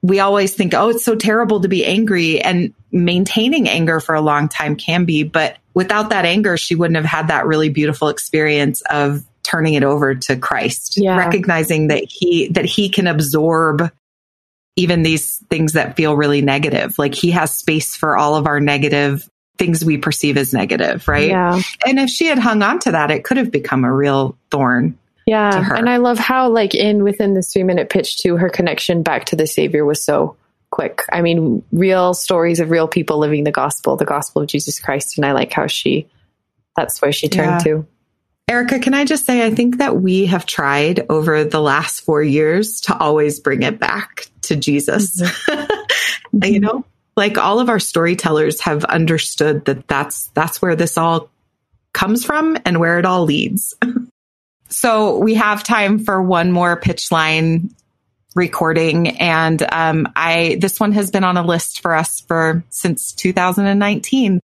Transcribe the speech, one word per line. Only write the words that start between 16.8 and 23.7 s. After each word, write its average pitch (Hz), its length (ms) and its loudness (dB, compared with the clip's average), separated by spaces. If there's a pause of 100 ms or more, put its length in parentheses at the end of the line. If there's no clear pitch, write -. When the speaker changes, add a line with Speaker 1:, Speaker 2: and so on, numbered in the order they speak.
Speaker 1:
Like, 143 160 0
he 170 160 0
has 170 260 0
space - 400 -2
for 156 200 0
all 147 180 2
of 151 120 0
our 147 140 0
negative 143 680 0 (280)
things 165 280 0
we 156 120 2
perceive 143 400 -2
as 135 160 0
negative, 92 560 0
right? 147 220 2
Speaker 2:
Yeah. 180 320 2 (240)
Speaker 1:
And 262 120 0
if 269 120 0
she 330 160 -2
had 302 120 2
hung 220 240 2
on 202 180 0
to 226 120 0
that, 151 180 0
it 151 140 -2
could 254 140 0
have 233 120 -2
become 131 340 0